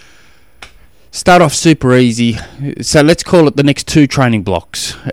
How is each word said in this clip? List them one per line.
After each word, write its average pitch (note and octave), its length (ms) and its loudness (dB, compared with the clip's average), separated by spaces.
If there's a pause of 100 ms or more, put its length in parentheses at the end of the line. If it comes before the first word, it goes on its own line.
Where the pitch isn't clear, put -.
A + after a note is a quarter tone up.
(1120)
start F3+ 300 2
off D#3 120 0
super C3+ 420 0
easy. A#2 420 0 (440)
So D3 200 0
let's D#3+ 200 2
call E3+ 260 2
it - 80 -2
the C#3+ 80 0
next C#3+ 240 -2
two D3 200 2
training A#2+ 340 -2
blocks, - 560 -8 (140)